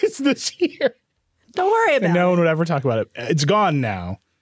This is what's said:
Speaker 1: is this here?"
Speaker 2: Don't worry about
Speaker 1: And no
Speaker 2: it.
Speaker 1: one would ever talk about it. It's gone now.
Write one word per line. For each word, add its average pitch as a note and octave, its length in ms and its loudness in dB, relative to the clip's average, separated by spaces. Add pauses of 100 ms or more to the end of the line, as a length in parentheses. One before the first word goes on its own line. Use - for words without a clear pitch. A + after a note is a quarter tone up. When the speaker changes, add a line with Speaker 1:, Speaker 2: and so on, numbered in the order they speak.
Speaker 1:
is - 140 -2
this C#4 320 -2
here?" - 460 -2 (580)
Speaker 2:
Don't F#4+ 180 0
worry A4+ 260 2
about G#3 100 0
Speaker 1:
And E3+ 60 2
no F3+ 140 2
Speaker 2:
it. - 40 2
Speaker 1:
one F3 80 2
would E3+ 80 2
ever D#3+ 180 0
talk D3 180 -2
about A#2 160 0
it. - 160 -4
It's D3 300 -2
gone F3+ 340 2
now. F#2+ 400 -6 (220)